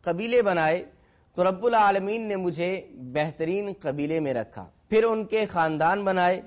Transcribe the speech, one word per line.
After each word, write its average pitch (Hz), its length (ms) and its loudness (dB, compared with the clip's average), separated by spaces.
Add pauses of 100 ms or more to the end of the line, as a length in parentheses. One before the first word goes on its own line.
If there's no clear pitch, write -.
قبیلے 226 400 0
بنائے 175 440 2 (500)
تو 180 140 2
رب 190 160 -4
العالمین 208 640 2
نے 202 80 -2
مجھے 180 560 -4
بہترین 160 920 -4
قبیلے 156 380 -2
میں 139 140 -2
رکھا، 107 320 -6 (240)
پھر 214 140 4
ان 220 220 0
کے 220 200 0
خاندان 170 580 0
بنائے 185 440 2